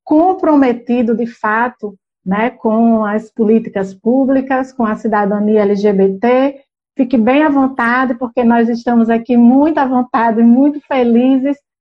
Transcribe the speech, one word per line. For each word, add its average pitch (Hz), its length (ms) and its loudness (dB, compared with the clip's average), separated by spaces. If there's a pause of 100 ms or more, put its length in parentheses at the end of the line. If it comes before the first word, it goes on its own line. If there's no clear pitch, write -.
comprometido, 269 1080 0
de 233 120 -4
fato, 220 680 -6 (280)
né, 214 260 -2
com 226 540 0
as 214 260 -6
políticas 214 640 -2
públicas, 262 800 -2
com 233 140 -4
a 214 80 -4
cidadania 208 680 0
L 202 120 0
G 208 180 0
B 190 260 0
T. 262 420 0 (360)
Fique 254 220 0
bem 254 240 2
à 311 60 2
vontade, 262 680 -2
porque 247 300 -4
nós 233 240 2
estamos 233 420 0
aqui 233 260 -2
muito 269 420 4
à 285 60 0
vontade, 247 600 -2
muito 277 420 2
felizes 262 720 0 (240)